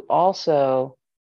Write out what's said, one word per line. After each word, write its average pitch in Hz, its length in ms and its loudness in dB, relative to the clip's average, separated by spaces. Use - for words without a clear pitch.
also 139 880 0